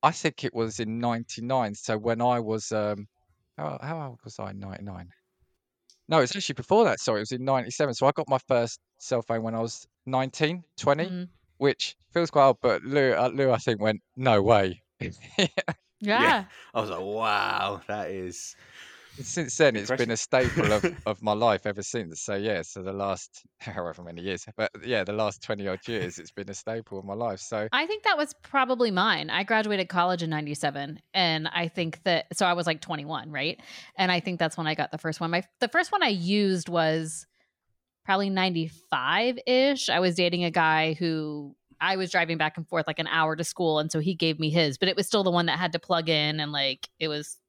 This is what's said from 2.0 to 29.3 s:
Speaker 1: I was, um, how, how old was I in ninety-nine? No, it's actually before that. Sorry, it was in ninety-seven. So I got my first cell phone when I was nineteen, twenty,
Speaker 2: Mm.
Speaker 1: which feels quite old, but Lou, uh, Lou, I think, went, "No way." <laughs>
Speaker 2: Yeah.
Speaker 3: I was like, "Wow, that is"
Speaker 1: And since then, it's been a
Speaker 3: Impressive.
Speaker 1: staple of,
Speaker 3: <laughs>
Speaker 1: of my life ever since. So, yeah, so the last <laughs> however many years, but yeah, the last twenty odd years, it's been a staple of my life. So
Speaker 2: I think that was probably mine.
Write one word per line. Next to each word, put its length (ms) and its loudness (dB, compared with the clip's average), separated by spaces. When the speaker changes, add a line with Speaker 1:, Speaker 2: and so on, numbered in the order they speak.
Speaker 1:
I 200 2
was, 320 -4
um, 340 -2
how, 240 -8
how 280 -8
old 160 -16
was 160 -18
I 100 -8
in 80 -14
ninety-nine? 520 -12
No, 100 6
it's 160 4
actually 200 -4
before 300 4
that. 140 2
Sorry, 220 0
it 20 -4
was 100 -6
in 120 -6
ninety-seven. 500 0
So 140 4
I 40 6
got 160 -2
my 100 4
first 320 0
cell 240 -2
phone 220 -2
when 100 -4
I 60 -2
was 260 -6
nineteen, 580 -2
twenty, 300 2
Speaker 2:
Mm. 220 -8
Speaker 1:
which 360 0
feels 200 0
quite 140 8
old, 140 6
but 220 2
Lou, 300 2
uh, 200 2
Lou, 200 2
I 60 2
think, 220 -2
went, 200 0
"No 260 4
way." 400 4
<laughs> 120 -10
Speaker 2:
Yeah. 440 2
Speaker 3:
I 60 0
was 100 -2
like, 100 -6
"Wow, 840 0
that 240 -6
is" 440 -10
Speaker 1:
And 80 -14
since 320 -6
then, 200 6
it's 120 -4
been 220 0
a 20 0
Speaker 3:
Impressive. 80 -2
Speaker 1:
staple 540 2
of, 100 0
Speaker 3:
<laughs> 220 -2
Speaker 1:
of 160 -4
my 100 0
life 320 2
ever 180 -6
since. 380 -8
So, 140 -6
yeah, 260 -2
so 220 -12
the 100 -8
last 600 -6
<laughs> 80 -20
however 420 -8
many 180 -14
years, 240 -6
but 120 0
yeah, 200 0
the 100 -6
last 280 -2
twenty 240 -6
odd 220 -4
years, 300 -4
it's 120 -18
been 200 -12
a 40 -12
staple 440 -10
of 80 -12
my 80 -8
life. 260 -4
So 320 -6
Speaker 2:
I 140 0
think 160 -8
that 160 2
was 240 -4
probably 480 0
mine. 400 0